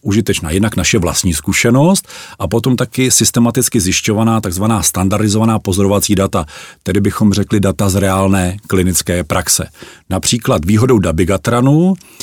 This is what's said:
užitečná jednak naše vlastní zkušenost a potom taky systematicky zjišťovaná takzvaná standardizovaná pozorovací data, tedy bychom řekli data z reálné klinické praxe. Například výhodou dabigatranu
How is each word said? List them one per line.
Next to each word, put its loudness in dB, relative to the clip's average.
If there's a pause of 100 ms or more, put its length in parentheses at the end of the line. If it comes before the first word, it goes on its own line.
užitečná -2
jednak 0
naše 0
vlastní -2
zkušenost 2 (300)
a -4
potom 0
taky -2
systematicky 0
zjišťovaná 0
takzvaná -2
standardizovaná 0
pozorovací 0
data, 0 (360)
tedy -2
bychom 2
řekli 0
data 0
z 0
reálné 0 (100)
klinické 0
praxe. -4 (420)
Například -2
výhodou 4
dabigatranu 2 (280)